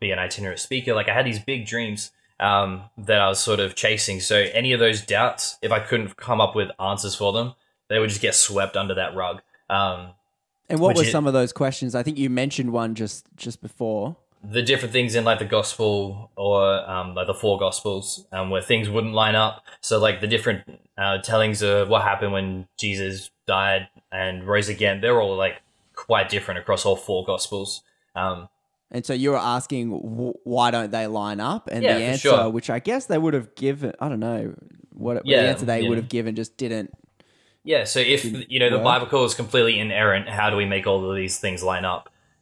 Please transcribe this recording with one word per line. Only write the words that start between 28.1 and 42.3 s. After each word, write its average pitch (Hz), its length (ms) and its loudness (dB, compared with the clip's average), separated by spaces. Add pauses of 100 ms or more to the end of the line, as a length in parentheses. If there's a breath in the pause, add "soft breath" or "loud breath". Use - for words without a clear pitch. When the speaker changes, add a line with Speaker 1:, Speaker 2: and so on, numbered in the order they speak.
Speaker 1:
Um, 92 340 -4 (420)
Speaker 2:
And 120 140 -6
so 139 100 -4
you 131 160 2
were 139 80 2
asking, 123 520 -2
"W-, 113 440 -6 (100)
why 120 260 4
don't 113 220 -2
they 113 160 -2
line 104 320 -4
up?" 151 320 -4
And 117 100 -2
Speaker 1:
Yeah, 113 120 4
Speaker 2:
the 113 60 2
Speaker 1:
for 117 60 -2
Speaker 2:
answer, 131 220 0
Speaker 1:
sure. 117 220 6
Speaker 2:
which 113 200 -4
I 120 80 -2
guess 247 280 -2
they 175 120 0
would 160 160 2
have 120 220 -4
given, 139 420 -2
I 143 100 -4
don't 120 120 -2
know, 110 340 -2 (380)
what, 120 240 -2
what - 100 -4
Speaker 1:
Yeah, 131 160 8
Speaker 2:
the 127 60 4
answer - 180 0
they 117 140 2
Speaker 1:
yeah. 113 80 2
Speaker 2:
would 117 100 2
have 117 100 -6
given 113 280 -2
just 113 200 -8
didn't 110 360 -6 (720 soft breath)
Speaker 1:
Yeah, 147 180 2
so 107 160 -2
if, 131 240 4
Speaker 2:
didn't 120 260 -6
Speaker 1:
you 131 120 0
know, 123 100 6
the 123 60 2
Speaker 2:
work. 120 340 2
Speaker 1:
Bible 131 140 4
is 117 100 0
completely 117 460 2
inerrant, 104 480 2
how 104 220 2
do 101 60 0
we 101 100 2
make 98 200 -2
all 95 240 2
of 98 60 -2
these 95 240 -4
things 92 240 -4
line 92 200 0
up? 90 240 -4 (340)